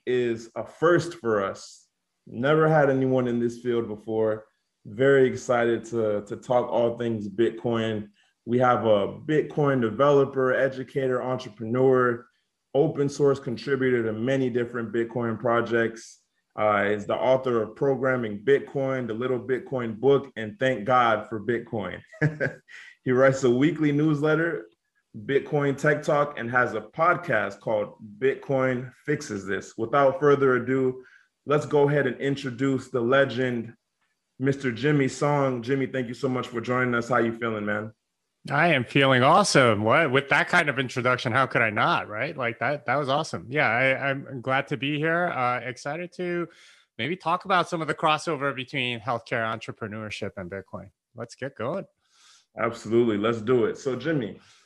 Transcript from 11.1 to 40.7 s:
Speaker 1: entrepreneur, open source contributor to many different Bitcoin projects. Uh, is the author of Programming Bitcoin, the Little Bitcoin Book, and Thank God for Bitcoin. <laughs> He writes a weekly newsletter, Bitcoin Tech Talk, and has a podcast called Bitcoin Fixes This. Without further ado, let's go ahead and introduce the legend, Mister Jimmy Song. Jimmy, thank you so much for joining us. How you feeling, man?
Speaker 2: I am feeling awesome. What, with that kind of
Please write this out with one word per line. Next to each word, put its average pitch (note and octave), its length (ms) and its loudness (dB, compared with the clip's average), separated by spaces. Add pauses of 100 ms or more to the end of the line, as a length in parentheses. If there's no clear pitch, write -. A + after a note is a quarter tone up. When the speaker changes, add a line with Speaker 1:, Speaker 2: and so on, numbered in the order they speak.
Speaker 1:
entrepreneur, B2 1000 0 (520)
open C#3+ 340 2
source C#3 300 2
contributor B2+ 640 -2
to A2 100 -2
many B2+ 380 0
different A#2+ 420 -4
Bitcoin A#2 460 -2
projects. A#2 800 0 (400)
Uh, G#2 260 4
is G2+ 200 -2
the A2 100 0
author B2+ 480 2
of G#2 140 -8
Programming B2+ 640 0
Bitcoin, C3+ 680 0
the A2 60 -4
Little B2+ 260 -2
Bitcoin A#2 580 -4
Book, C3+ 380 4
and G#2+ 240 -8
Thank C3 240 0
God A#2 460 2
for A2+ 100 -6
Bitcoin. G2+ 600 -4 (200)
<laughs> - 380 -2 (460)
He C3 80 2
writes C3 320 4
a B2 40 6
weekly D3 440 2
newsletter, D#3 720 0 (600)
Bitcoin C#3 520 0
Tech D3+ 260 2
Talk, D3 340 0
and A#2 140 -6
has A#2+ 220 2
a G#2+ 80 -4
podcast B2 800 0
called G#2+ 320 -2 (260)
Bitcoin C3 720 -2 (140)
Fixes G#2+ 400 -6
This. G2 320 -8
Without C3 420 2
further C#3 380 4
ado, B2+ 440 -2 (440)
let's D3 200 0
go C#3+ 220 4
ahead C#3+ 180 2
and A#2+ 140 -4
introduce C3+ 720 -2
the B2+ 100 -2
legend, A#2+ 760 0 (640)
Mister C3+ 360 -2
Jimmy C#3 340 2
Song. C#3 540 0
Jimmy, C3 240 -2
thank B2+ 240 -4
you A#2+ 40 -10
so B2 140 -4
much B2+ 200 -4
for A#2 120 -8
joining B2 360 0
us. A#2 120 -2
How B2+ 120 2
you A#2 120 0
feeling, A2+ 340 -6
man? G#2+ 280 -6 (560)
Speaker 2:
I D3+ 200 2
am C3 160 2
feeling C3+ 360 4
awesome. C3 640 6
What, C#3 260 4
with C3+ 200 2
that D#3 180 2
kind F3 200 2
of C3 120 -2